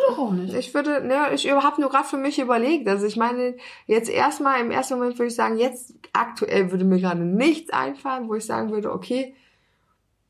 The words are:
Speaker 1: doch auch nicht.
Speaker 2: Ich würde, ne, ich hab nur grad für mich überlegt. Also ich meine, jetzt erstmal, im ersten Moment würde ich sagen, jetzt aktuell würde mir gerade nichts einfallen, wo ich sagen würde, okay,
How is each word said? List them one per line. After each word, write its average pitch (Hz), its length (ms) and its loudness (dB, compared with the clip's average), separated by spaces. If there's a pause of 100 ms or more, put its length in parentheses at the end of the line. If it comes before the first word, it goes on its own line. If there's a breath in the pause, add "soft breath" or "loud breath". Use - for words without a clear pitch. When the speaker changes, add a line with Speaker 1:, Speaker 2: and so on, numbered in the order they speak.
Speaker 1:
doch 240 100 -2
auch 233 140 0
nicht. 185 220 -2
Speaker 2:
Ich 254 200 -6
würde, 285 320 0
ne, 277 280 2
ich 277 160 -2
hab 277 280 2
nur 285 100 2
grad 277 160 2
für 285 140 -6
mich 277 220 -2
überlegt. 247 480 2
Also 196 180 0
ich 208 100 -4
meine, 247 380 0 (320 loud breath)
jetzt 226 240 2
erstmal, 277 500 2
im 233 120 -2
ersten 262 260 -2
Moment 247 200 -2
würde 240 100 2
ich 233 80 -10
sagen, 226 200 0
jetzt 240 380 -2 (180)
aktuell 196 600 0
würde 185 120 0
mir 185 140 6
gerade 175 240 0
nichts 240 500 2
einfallen, 262 560 -4
wo 214 60 -4
ich 214 100 -4
sagen 220 280 -4
würde, 208 200 -2
okay, 254 420 -4 (960 soft breath)